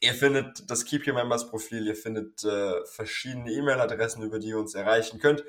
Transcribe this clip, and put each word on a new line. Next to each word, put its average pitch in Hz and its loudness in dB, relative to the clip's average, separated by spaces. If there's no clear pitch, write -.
Ihr 120 4
findet 135 2
das - -2
Keep 143 -2
Your 139 2
Members 120 2
Profil, 110 -4
ihr 107 0
findet, 110 -6
äh, 101 0
verschiedene 120 -8
E-Mail-Adressen, 117 0
über 110 -4
die 110 -8
ihr 110 -2
uns 104 -4
erreichen 110 2
könnt. 147 4